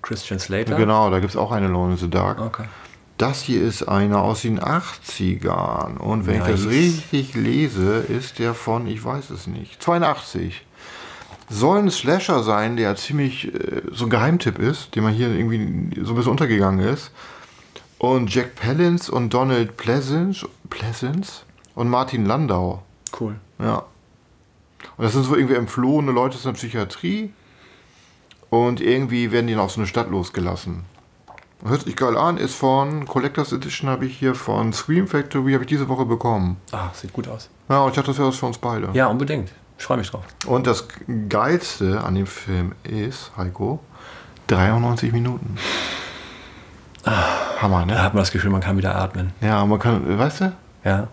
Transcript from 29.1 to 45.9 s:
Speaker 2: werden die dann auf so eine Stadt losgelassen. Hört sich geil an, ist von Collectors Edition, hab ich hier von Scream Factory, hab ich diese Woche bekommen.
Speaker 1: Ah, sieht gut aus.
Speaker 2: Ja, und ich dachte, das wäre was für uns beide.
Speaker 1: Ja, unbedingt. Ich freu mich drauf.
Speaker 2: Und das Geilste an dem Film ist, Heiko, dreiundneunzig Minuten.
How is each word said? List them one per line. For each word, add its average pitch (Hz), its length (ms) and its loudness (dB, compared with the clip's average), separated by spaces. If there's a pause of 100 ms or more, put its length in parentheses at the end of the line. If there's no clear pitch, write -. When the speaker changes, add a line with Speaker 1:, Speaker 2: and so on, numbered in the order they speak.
Speaker 2:
werden 117 160 2
die 113 60 0
dann 107 100 2
auf 95 80 -2
so - 100 -6
eine - 60 0
Stadt - 240 -2
losgelassen. 90 720 -4 (840)
Hört 131 160 0
sich - 140 -6
geil 123 200 2
an, 170 220 2
ist - 180 -2
von 139 520 2
Collectors 139 440 -2
Edition, 135 380 -4
hab 127 140 0
ich 131 140 -4
hier 131 180 2
von 110 380 0
Scream 175 340 2
Factory, 139 460 0
hab 131 80 4
ich 127 60 -6
diese 139 220 0
Woche 131 160 2
bekommen. 110 520 2 (140)
Speaker 1:
Ah, 95 220 -6
sieht - 200 -14
gut 117 140 -6
aus. 113 220 -14 (180)
Speaker 2:
Ja, 135 120 4
und 135 100 4
ich 131 60 -4
dachte, 139 160 0
das 135 80 -2
wäre 135 80 4
was 131 100 2
für - 80 -4
uns 117 140 -4
beide. 110 340 -2
Speaker 1:
Ja, 127 140 4
unbedingt. 127 440 0 (280)
Ich - 40 -12
freu 127 140 0
mich 98 140 -4
drauf. 95 120 -10 (220)
Speaker 2:
Und 123 220 2
das - 200 0 (420)
Geilste 110 720 0
an 90 120 0
dem 98 120 0
Film 92 460 -4 (100)
ist, 110 540 -6
Heiko, 98 420 -2 (640)
dreiundneunzig 113 680 4
Minuten. 120 440 -2 (1500)